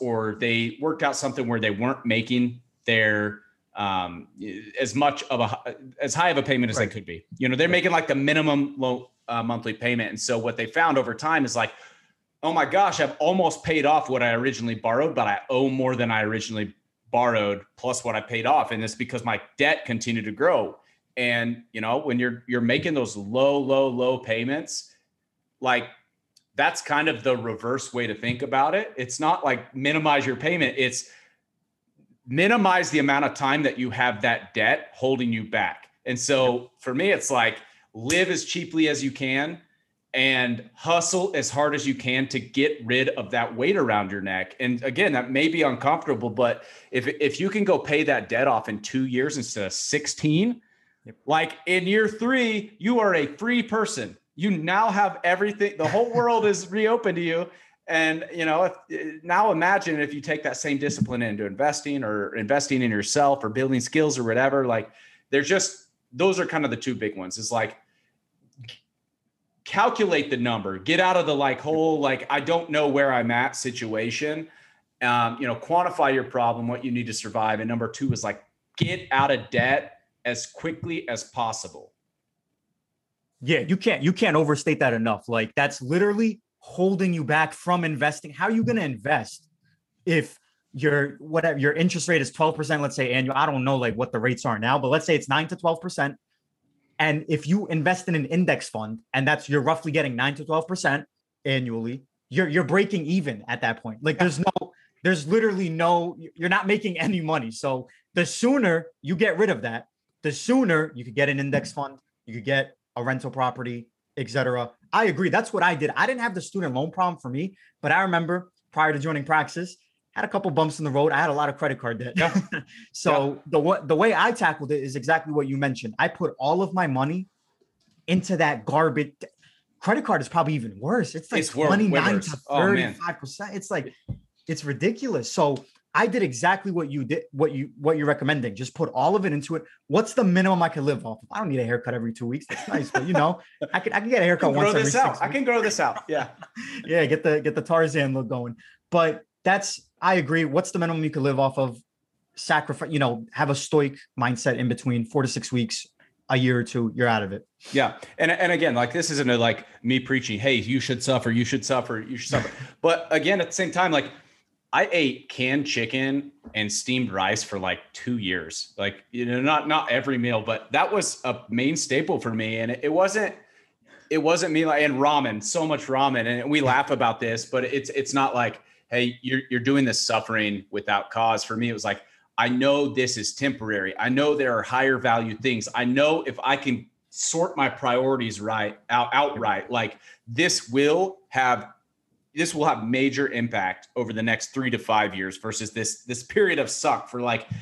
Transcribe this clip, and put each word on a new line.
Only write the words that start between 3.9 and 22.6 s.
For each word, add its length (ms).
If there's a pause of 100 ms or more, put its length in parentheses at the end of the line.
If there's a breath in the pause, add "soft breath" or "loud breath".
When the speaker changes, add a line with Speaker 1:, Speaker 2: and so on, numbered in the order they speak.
Speaker 1:
as 160
much 280
of 160
a, 360 (260)
as 120
high 160
of 80
a 60
payment 260
as 80
Speaker 2:
Right. 120
Speaker 1:
they 40
could 120
be. 200 (120)
You 120
know, 60
they're 120
Speaker 2:
Right. 40
Speaker 1:
making, 200
like, 160
the 80
minimum 640
low, 340 (160)
uh, 160
monthly 300
payment. 360
And 100
so 180
what 180
they 100
found 320
over 160
time 320
is, 100
like, 180 (720 loud breath)
"Oh 100
my 120
gosh, 340
I've 180
almost 460
paid 220
off 240
what 140
I 100
originally 420
borrowed, 400
but 120
I 220
owe 200
more 260
than 160
I 100
originally 520 (380)
borrowed 500 (140)
plus 280
what 120
I 60
paid 240
off. 260
And 120
it's 120
because 280
my 180 (160)
debt 280
continued 400
to 60
grow." 460 (380 soft breath)
And, 480 (100)
you 80
know, 160
when 220
you're, 280
you're 140